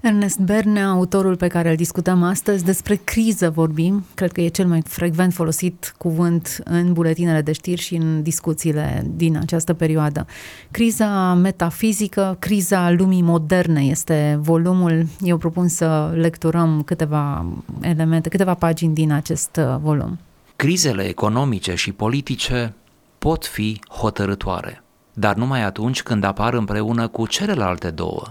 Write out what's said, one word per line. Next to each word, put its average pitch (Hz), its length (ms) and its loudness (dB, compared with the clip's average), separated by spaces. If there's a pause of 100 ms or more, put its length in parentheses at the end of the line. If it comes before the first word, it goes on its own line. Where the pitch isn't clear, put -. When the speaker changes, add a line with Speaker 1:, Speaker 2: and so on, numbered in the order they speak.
Speaker 1:
Ernest 208 380 2
Bernea, 202 500 2
autorul 185 460 2
pe 180 120 0
care 175 220 2
îl 160 60 4
discutăm 175 480 2
astăzi, 175 400 0
despre 190 320 0
criză 214 540 0
vorbim. 165 640 0
Cred 175 180 -2
că 180 100 -4
e 170 60 2
cel 180 200 0
mai 165 140 2
frecvent 170 520 0
folosit 175 640 -4
cuvânt 170 680 0
în 175 300 0
buletinele 165 480 2
de 147 100 -2
știri 175 300 -4
și - 140 -6
în 160 280 0
discuțiile 151 880 -2
din 160 280 0
această 165 360 -2
perioadă. 156 520 0 (460)
Criza 208 640 2
metafizică, 190 1040 0
criza 180 520 2
lumii 185 300 4
moderne 170 600 4
este 147 600 2
volumul. 165 640 4 (180)
Eu 175 140 2
propun 170 300 0
să 160 480 0
lecturăm 165 680 2
câteva 147 600 -2 (360)
elemente, 160 480 0
câteva 185 240 2
pagini 165 400 0
din 156 180 2
acest, 147 480 -2
uh, 131 200 0
volum. 151 400 -2 (360)
Speaker 2:
Crizele 143 480 0
economice 104 720 -2
și 95 160 -4
politice 120 840 -4 (440)
pot 160 280 -2
fi 107 440 -4
hotărâtoare, 98 960 -4 (300)
dar 101 220 0
numai 123 280 -2
atunci 107 400 -4
când 107 200 -2
apar 104 300 0
împreună 110 540 -2
cu 110 200 -4
celelalte 107 640 -2
două 85 420 -6